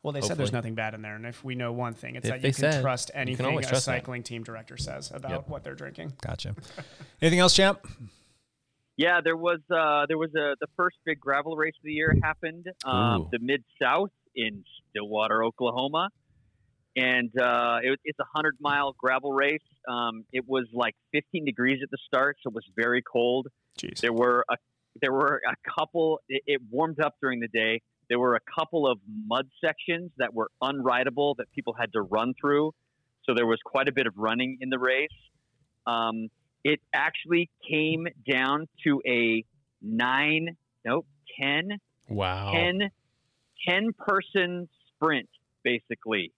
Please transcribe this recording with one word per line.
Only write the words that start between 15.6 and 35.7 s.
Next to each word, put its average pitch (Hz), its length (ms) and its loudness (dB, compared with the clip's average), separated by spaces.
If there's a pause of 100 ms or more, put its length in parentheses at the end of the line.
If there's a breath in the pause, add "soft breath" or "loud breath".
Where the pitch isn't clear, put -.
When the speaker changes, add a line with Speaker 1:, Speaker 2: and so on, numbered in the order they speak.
Speaker 4:
And, 127 360 2 (100)
uh, 120 420 4
it, 135 220 2
it's 151 140 -8
a 135 160 -2
hundred 156 260 0
mile 143 380 0
gravel 131 340 0
race. 143 300 2 (260)
Um, 117 440 -4
it 127 140 -4
was, 131 280 0
like, 117 200 0 (160)
fifteen 151 360 -4
degrees 127 360 0
at 135 80 -10
the 139 60 -6 (100)
start, 139 360 0
so 135 80 -6
it 104 40 -16
was 110 120 -10 (100)
very 120 260 2
cold. 123 460 0 (300)
Speaker 1:
Jeez. - 220 -10
Speaker 4:
There 117 120 2
were 123 380 4
a, 123 60 0 (440)
there 135 120 0
were 139 360 2
a - 300 -6
couple, 160 500 0
it, 135 180 -4
it 139 140 0 (100)
warmed 156 300 -2
up 147 220 0
during 127 180 -2
the 117 80 -4
day. 113 320 0 (300)
There 120 80 2
were 123 180 4
a 110 40 0 (180)
couple 160 280 0
of 120 120 2 (280)
mud 131 220 -2 (160)
sections 170 540 -4
that 117 160 -2
were 110 160 -2 (120)
unrideable 131 760 0
that 120 160 -8
people 120 180 -6
had 113 220 -4
to 110 80 0
run 110 360 0
through. 147 360 2 (500)
So 131 100 2
there 117 120 4
was 113 180 2
quite 135 240 0
a 139 40 0
bit 127 140 0
of 107 120 -2
running 123 420 -2
in 131 80 -6
the 131 100 0
race. 131 300 2 (800)